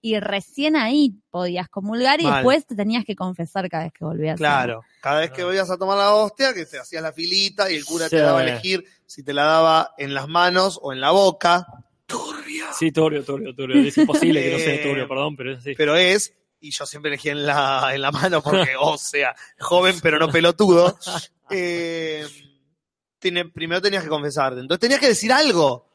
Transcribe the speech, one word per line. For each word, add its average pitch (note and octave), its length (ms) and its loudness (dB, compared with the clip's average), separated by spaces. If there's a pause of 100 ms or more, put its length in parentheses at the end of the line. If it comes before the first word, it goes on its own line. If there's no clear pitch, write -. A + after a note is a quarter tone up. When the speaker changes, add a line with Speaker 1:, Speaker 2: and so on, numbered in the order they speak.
Speaker 1:
y A3 200 -2
recién G#3 540 -4
ahí C4+ 380 2 (180)
podías F3 380 -4
comulgar A#3 540 -2
y - 20 -2
Speaker 2:
Mal. C#4+ 120 2
Speaker 1:
después B3+ 300 2
te - 80 -12
tenías G#3+ 300 -2
que G#3 100 -8
confesar F#3 540 -8
cada E3 160 -6
vez E3 80 -12
que - 140 -12
volvías D#3 300 -4
a - 20 -8
Speaker 2:
Claro, B2+ 440 0 (200)
cada D3 180 0
vez E3 100 -2
que F3+ 120 -8
Speaker 3:
Ah. - 20 -4
Speaker 2:
volvías F#3 260 -2
a F#3 60 -4
tomar F#3+ 220 -2
la G3+ 160 4
hostia, A3 400 0
que F3 100 -8
te D3+ 140 -16
hacías D#3+ 240 -12
la D#3+ 100 -8
filita F#3+ 580 -2
y E3+ 60 -2
el D3 80 -8
cura E3 240 -4
te E3 80 0
Speaker 3:
Sí. D#3 60 4
Speaker 2:
daba C#3+ 180 4
a - 20 0
elegir C3 400 -2 (220)
si - 180 -20
te C#3 120 -8
la C#3+ 100 2
daba D#3+ 540 4
en C#3 160 -8
las C#3 140 -6
manos F3+ 520 2
o C#3 140 -8
en C3 80 -8
la C#3 80 2
boca. F3+ 560 4 (400)
Turbio. - 580 -12 (140)
Speaker 3:
Sí, D#3+ 120 0
turbio, D3+ 320 0
turbio, C3+ 320 -8
turbio. C3+ 280 2
Es - 160 0
imposible D4+ 440 4
que E3+ 100 -2
no E3 60 -2
sea D#3+ 180 0
Speaker 2:
Eh, D3+ 120 -6
Speaker 3:
turbio, C#3 180 -2
perdón, C#3 300 -4
pero C3 160 -8
es B2+ 60 -12
así. C3 180 -10
Speaker 2:
pero D3+ 200 2
es, F#3 360 2 (280)
y D3+ 120 -18
yo D3 140 -8
siempre D3 240 -8
elegí C#3+ 180 -6
en D3 180 -4
la, C3+ 480 2
en C#3 80 -4
la C#3 80 0
mano D#3 320 0
porque, D3+ 340 2
Speaker 3:
<laughs> C3 40 -2
Speaker 2:
o D3 180 2
sea, C#3 360 -2 (260)
joven F3+ 420 2
pero D#3 160 2
no D#3+ 120 2
pelotudo. F3 680 4 (520)
Eh, E3 760 -6 (920)
tiene, F3 280 -4
primero E3 360 -4
tenías G3 200 0
que D#3+ 60 -10
confesarte, C#3+ 520 -2
entonces C#3+ 200 -2
tenías C4 200 2
que C4+ 80 4
decir A3+ 240 2
algo. F3 640 2